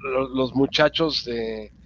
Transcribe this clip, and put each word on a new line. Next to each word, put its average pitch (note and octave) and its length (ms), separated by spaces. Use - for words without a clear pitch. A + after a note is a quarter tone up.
lo-, C3 260
los C3 260
muchachos D3 680
de, A2 480